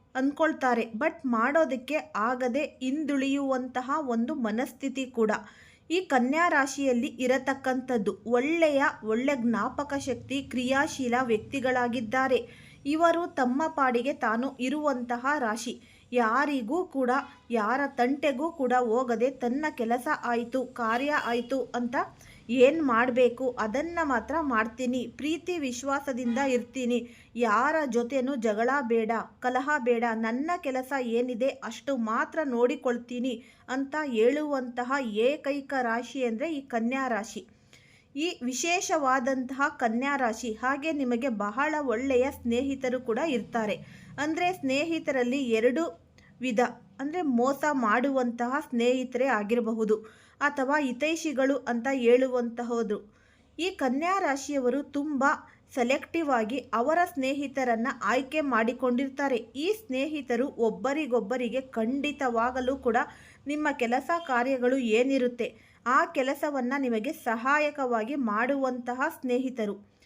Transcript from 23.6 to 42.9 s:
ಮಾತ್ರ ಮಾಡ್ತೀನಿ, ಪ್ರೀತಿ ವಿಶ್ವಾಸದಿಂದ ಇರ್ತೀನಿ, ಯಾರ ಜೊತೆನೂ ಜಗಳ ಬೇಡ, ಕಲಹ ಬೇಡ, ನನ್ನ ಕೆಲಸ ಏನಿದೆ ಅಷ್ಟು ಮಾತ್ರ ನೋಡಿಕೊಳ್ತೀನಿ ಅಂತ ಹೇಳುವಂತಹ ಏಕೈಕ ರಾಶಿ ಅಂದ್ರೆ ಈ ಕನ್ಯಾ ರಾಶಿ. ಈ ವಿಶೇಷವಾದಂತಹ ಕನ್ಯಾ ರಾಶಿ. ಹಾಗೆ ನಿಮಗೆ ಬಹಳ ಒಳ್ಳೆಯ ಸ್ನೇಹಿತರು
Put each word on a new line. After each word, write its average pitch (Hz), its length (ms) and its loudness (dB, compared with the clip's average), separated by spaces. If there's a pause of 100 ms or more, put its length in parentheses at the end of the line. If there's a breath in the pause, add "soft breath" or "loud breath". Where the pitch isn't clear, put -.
ಮಾತ್ರ 262 380 0
ಮಾಡ್ತೀನಿ, 240 760 -2
ಪ್ರೀತಿ 330 420 -4
ವಿಶ್ವಾಸದಿಂದ 262 760 -2
ಇರ್ತೀನಿ, 247 720 0 (260 loud breath)
ಯಾರ 233 400 2 (100)
ಜೊತೆನೂ 247 500 0
ಜಗಳ 226 340 0 (120)
ಬೇಡ, 226 300 0 (280)
ಕಲಹ 254 380 0
ಬೇಡ, 240 260 2 (100)
ನನ್ನ 233 440 -2
ಕೆಲಸ 254 440 -4
ಏನಿದೆ 247 460 0
ಅಷ್ಟು 269 500 -4
ಮಾತ್ರ 247 480 -2
ನೋಡಿಕೊಳ್ತೀನಿ 247 960 0 (260 loud breath)
ಅಂತ 269 340 -2
ಹೇಳುವಂತಹ 254 880 0 (100)
ಏಕೈಕ 277 800 -2
ರಾಶಿ 240 440 -2
ಅಂದ್ರೆ 247 300 -2
ಈ 269 60 -6
ಕನ್ಯಾ 254 460 -2
ರಾಶಿ. 214 400 -4 (680 soft breath)
ಈ 320 280 -4
ವಿಶೇಷವಾದಂತಹ 269 1200 0 (180)
ಕನ್ಯಾ 247 360 0
ರಾಶಿ. 233 380 -2
ಹಾಗೆ 277 380 -2
ನಿಮಗೆ 262 380 0
ಬಹಳ 233 520 0
ಒಳ್ಳೆಯ 254 460 2 (140)
ಸ್ನೇಹಿತರು 254 600 0